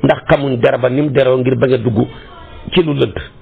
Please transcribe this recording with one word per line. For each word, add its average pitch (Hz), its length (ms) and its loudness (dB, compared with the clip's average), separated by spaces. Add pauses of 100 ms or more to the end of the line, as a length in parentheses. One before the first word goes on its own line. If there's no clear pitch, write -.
ndax - 160 2 (100)
xamuñ 139 300 2
der 131 180 2
ba 123 120 0
ni 131 120 0
mu 151 80 0
deroo, 131 280 2
ngir 127 180 0
bañ 127 180 2
a 127 40 2
dugg 117 300 0 (680)
ci 185 100 4
lu 151 100 0
lëdd. 127 240 -2 (240)